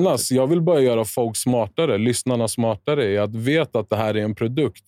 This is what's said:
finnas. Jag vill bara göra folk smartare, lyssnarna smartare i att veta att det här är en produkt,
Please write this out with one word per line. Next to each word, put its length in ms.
finnas. 280
Jag 140
vill 160
bara 180
göra 240
folk 320
smartare, 600
lyssnarna 500
smartare 580
i 120
att 160
veta 440
att 120
det 60
här 200
är 80
en 100
produkt, 540